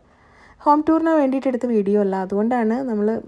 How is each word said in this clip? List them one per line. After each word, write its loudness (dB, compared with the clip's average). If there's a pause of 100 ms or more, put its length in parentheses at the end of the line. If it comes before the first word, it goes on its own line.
(600)
ഹോം 4
ടൂറിന് 2
വേണ്ടിയിട്ട് 0
എടുത്ത -2
വീഡിയോ 0
അല്ല, 0 (100)
അതുകൊണ്ടാണ് 0 (140)
നമ്മൾ, -2 (220)